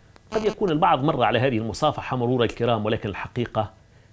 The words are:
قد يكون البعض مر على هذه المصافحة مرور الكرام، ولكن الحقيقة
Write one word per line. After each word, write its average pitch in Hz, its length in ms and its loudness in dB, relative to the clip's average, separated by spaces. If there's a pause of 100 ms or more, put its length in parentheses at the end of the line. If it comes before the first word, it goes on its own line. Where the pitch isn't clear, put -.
(320)
قد 214 140 -2
يكون 202 240 -2
البعض 160 340 2
مر 147 200 2
على 113 160 4
هذه 123 180 2
المصافحة 127 600 -2
مرور 120 260 2
الكرام، 113 420 0
ولكن 107 240 -2
الحقيقة 110 640 -4 (420)